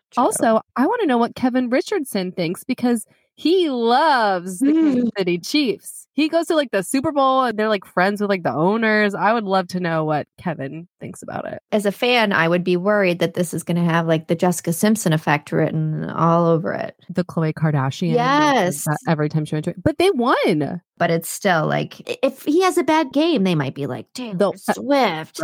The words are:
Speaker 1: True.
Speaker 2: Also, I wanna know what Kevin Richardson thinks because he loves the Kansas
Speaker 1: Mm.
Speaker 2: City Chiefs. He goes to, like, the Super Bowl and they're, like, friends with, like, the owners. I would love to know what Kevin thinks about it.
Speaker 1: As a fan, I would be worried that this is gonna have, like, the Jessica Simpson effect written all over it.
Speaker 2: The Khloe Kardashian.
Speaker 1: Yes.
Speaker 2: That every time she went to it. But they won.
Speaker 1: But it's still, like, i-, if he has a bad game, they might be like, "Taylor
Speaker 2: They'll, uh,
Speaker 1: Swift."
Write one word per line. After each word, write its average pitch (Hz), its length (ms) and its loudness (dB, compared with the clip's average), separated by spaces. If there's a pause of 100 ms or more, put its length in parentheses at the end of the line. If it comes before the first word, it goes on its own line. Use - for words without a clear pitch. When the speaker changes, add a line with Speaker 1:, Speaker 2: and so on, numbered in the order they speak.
(100)
Speaker 1:
True. 302 140 -2
Speaker 2:
Also, 233 360 2 (160)
I 247 100 2
wanna 440 200 0
know 247 120 2
what 233 160 0
Kevin 254 360 -2
Richardson 254 600 -4
thinks 175 320 -6
because 240 420 -2 (300)
he 339 320 2
loves 233 920 2
the 277 120 4
Kansas 294 320 2
Speaker 1:
Mm. 233 140 0
Speaker 2:
City 180 200 0
Chiefs. - 760 -4
He 302 160 0
goes 330 180 0
to, 349 80 0
like, 294 160 2
the 196 140 0
Super 269 260 -2
Bowl 262 320 2
and 233 160 -2
they're, 214 100 0
like, 208 160 0
friends 196 360 0
with, 202 100 0
like, 185 140 -2
the 131 100 0
owners. 208 600 2
I 185 160 2
would 233 100 0
love 190 260 0
to 180 120 -4
know 165 240 0
what 151 240 -2 (100)
Kevin 151 480 -8 (140)
thinks - 240 -14
about - 200 -10
it. - 140 -10 (140)
Speaker 1:
As 208 140 0
a 202 40 0
fan, 233 420 0
I 165 140 2
would 175 160 2
be 180 140 0
worried 190 420 0
that 175 160 -2
this 180 180 -4
is 165 120 -6
gonna 175 180 0
have, 165 240 2
like, 160 220 0
the 170 80 0
Jessica 175 360 0
Simpson 208 400 2
effect 151 380 0
written 156 580 -2
all 170 380 2
over 165 260 0
it. - 220 -6 (160)
Speaker 2:
The 175 140 -2
Khloe 160 280 -2
Kardashian. 151 600 0
Speaker 1:
Yes. 247 720 2
Speaker 2:
That 151 140 -2 (100)
every 151 200 2
time 151 160 -2
she 156 120 -6
went 156 80 -4
to 175 80 -6
it. 175 100 -12
But 302 160 0
they 359 140 4
won. 240 680 0 (160)
Speaker 1:
But 175 140 0
it's 170 180 -2
still, 165 380 0
like, 147 420 -4
i-, - 140 -6
if 277 220 -2
he 302 180 2
has 370 160 2
a 349 60 2
bad 311 280 0
game, 302 300 2
they 185 140 2
might 139 180 -2
be 147 140 -6
like, 233 240 -8
"Taylor 233 240 -10
Speaker 2:
They'll, 190 180 0 (140)
uh, 220 60 2
Speaker 1:
Swift." 214 680 -2